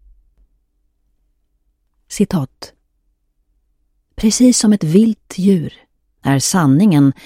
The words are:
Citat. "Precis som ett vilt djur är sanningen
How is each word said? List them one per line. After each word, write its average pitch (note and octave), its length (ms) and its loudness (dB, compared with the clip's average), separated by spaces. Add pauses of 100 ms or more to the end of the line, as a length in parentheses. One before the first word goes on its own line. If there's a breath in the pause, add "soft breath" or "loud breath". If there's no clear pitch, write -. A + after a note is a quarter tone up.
(2000)
Citat. - 680 -8 (1400)
"Precis A#3+ 440 0
som G#3+ 140 2
ett G3+ 100 -2
vilt G#3 540 -2
djur F#3 360 -2 (480)
är C3+ 180 -2
sanningen C#3+ 720 2 (120)